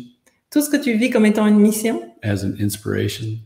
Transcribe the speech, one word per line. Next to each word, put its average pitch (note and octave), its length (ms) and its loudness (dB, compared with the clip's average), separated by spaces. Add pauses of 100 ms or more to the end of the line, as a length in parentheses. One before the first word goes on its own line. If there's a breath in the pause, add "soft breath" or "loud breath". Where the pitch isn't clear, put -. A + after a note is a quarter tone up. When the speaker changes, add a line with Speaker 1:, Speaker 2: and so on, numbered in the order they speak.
(520)
Speaker 1:
Tout D4+ 100 2
ce D4 80 -2
que D4 80 0
tu C4 200 -2
vis B3 120 0
comme G#3+ 160 2
étant G#3+ 220 2
une G#3 120 6
mission, A3 400 2 (220)
Speaker 2:
as G2+ 220 -2
an G2 160 -2
inspiration, G#2 880 -4